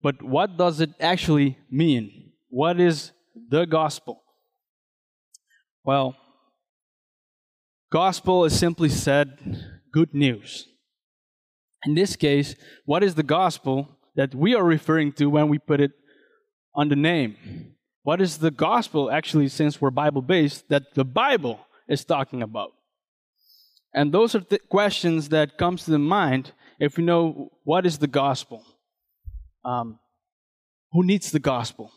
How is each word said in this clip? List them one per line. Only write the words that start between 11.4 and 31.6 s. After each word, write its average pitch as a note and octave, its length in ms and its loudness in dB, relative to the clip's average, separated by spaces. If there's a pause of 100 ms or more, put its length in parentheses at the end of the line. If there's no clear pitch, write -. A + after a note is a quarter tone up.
In D3+ 80 2
this E3 200 0
case, C#3+ 400 0 (300)
what D#3+ 180 0
is F#3+ 120 2
the D3+ 80 -2
gospel C#3+ 760 -2 (160)
that C#3 200 -2
we F3 200 2
are G#3 100 2
referring D#3+ 500 2
to C#3+ 160 2
when D3+ 180 4
we D3 100 2
put C#3+ 220 0
it C#3+ 120 2 (800)
on D3 160 0
the C#3 60 2
name? C#3+ 760 -2 (280)
What E3 180 -2
is E3 180 0
the D#3+ 120 0
gospel, D#3 600 -2
actually, D3 380 0
since D3 320 -2
we're C#3 100 2
Bible-based, C#3+ 800 0
that C#3+ 260 -2
the C3+ 120 0
Bible D#3+ 600 -2 (220)
is - 160 -4
talking C3 380 -4
about? G#2+ 300 -10 (1200)
And D3 180 0
those A3 220 2
are G#3+ 60 2
the G3 180 -2
questions E3+ 720 -2
that D3+ 260 0
comes F3 280 -2
to E3 60 -6
the D3+ 80 4
mind D3 540 0 (280)
if D3 160 -2
we E3+ 80 -2
know E3+ 480 0 (100)
what F3+ 240 0
is D#3 120 0
the C#3+ 100 0
gospel. C3+ 560 -2 (1000)
Um, A#2+ 360 -6 (880)
who F3+ 140 4
needs F#3+ 260 0
the D#3 80 0
gospel? B2 580 -4